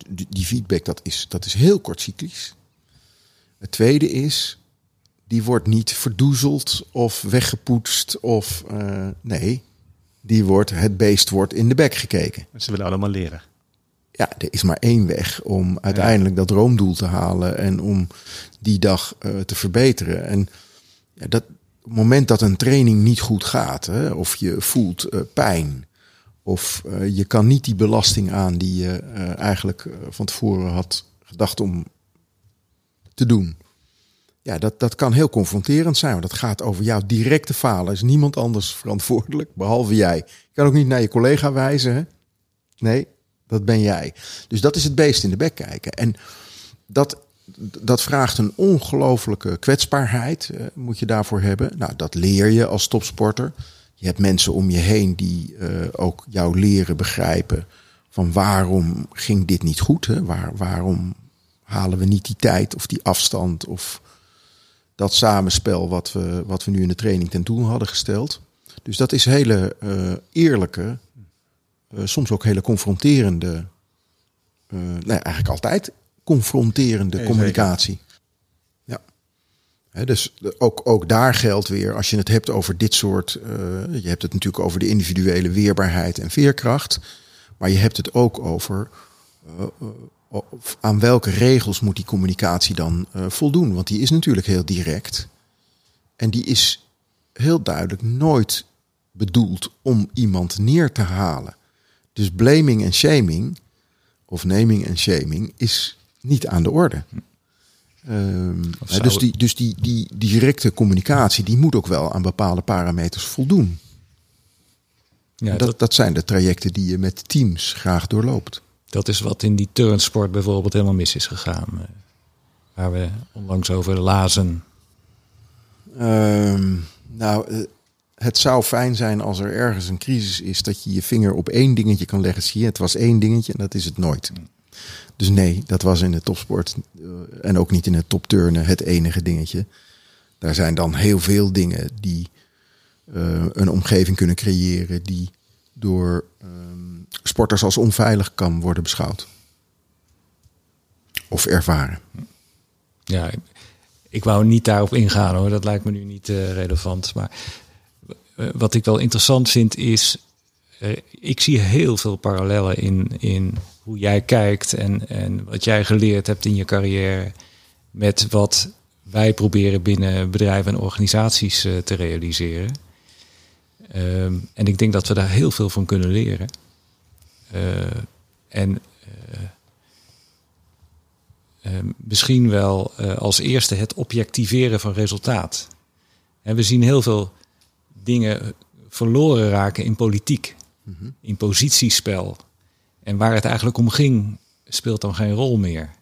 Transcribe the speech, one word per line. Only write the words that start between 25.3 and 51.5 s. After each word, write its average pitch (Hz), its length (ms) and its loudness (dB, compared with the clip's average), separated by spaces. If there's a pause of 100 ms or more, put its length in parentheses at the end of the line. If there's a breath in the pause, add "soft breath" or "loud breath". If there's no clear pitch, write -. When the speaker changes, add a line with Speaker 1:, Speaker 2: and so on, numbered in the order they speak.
Speaker 1:
pijn, 80 520 -2 (560 soft breath)
of, - 440 -4
eh, 95 300 -4
je 98 80 0
kan 107 220 4
niet 131 180 4
die 113 100 -2
belasting 104 580 2
aan 95 260 0
die 92 240 -2
je, 90 100 -2
eh, 90 460 -8
eigenlijk, 98 460 -2
eh, - 80 -14 (180)
van - 160 -8
tevoren 92 460 -2
had - 320 -4 (200)
gedacht - 360 -4
om 90 240 -4 (1300)
te - 120 0
doen. 92 300 2 (840)
Ja, - 160 -6
dat, 110 220 -4
dat 120 140 0
kan 127 180 0
heel 143 180 4
confronterend 139 640 0
zijn, 139 160 0
want 87 180 -2
dat - 80 -8
gaat 107 240 -4
over 101 220 -2
jouw 110 220 2
directe 120 480 0
falen. 95 320 0
Er 98 60 -2
is 95 100 -4
niemand 143 340 4
anders 117 380 -2
verantwoordelijk, 113 800 -4
behalve 107 400 0
jij. 90 220 4
Je 78 80 -6 (300 loud breath)
kan 143 120 4
ook 139 60 6
niet 143 140 4
naar 127 140 2
je 107 80 2
collega 139 440 2
wijzen, 131 420 0
hè? 147 80 0 (760)
Nee, 117 280 0 (400)
dat 107 180 -2
ben 110 160 4
jij. 92 340 -2 (340 loud breath)
Dus 110 120 -2
dat 147 160 2
is 147 80 0
het 147 100 -2
beest 147 300 4
in 98 60 0
de 95 60 0
bek 156 180 -2
kijken. - 380 -12
En 113 220 -2 (720 loud breath)
dat, 139 300 0 (640)
dat 117 220 2
vraagt 135 360 0
een 104 160 0
ongelofelijke 131 1000 0
kwetsbaarheid, 135 920 -2
eh, 120 260 -12
moet 120 240 -8
je 123 80 -4
daarvoor 107 340 -2
hebben. 98 380 0